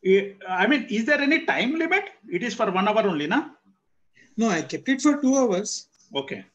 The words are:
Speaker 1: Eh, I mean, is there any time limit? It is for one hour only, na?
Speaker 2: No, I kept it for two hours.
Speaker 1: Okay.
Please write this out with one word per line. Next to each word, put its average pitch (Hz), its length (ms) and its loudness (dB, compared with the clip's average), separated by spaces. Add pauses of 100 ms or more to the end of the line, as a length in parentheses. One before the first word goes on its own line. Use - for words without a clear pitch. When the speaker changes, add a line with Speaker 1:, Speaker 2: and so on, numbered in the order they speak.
Speaker 1:
Eh, 196 280 4 (140)
I 185 200 0
mean, 269 220 2
is 220 160 -2
there 285 140 2
any 294 260 2
time 190 320 0
limit? 339 280 0 (260)
It 175 120 -2
is 240 160 -4
for 214 120 0
one 190 160 0
hour 214 140 2 (100)
only, 147 160 -2
na? 220 120 0 (960)
Speaker 2:
No, 226 120 0
I 170 120 0
kept - 320 -8
it 254 80 -4
for 285 200 2
two 262 140 2
hours. 214 520 0 (280)
Speaker 1:
Okay. 135 400 -8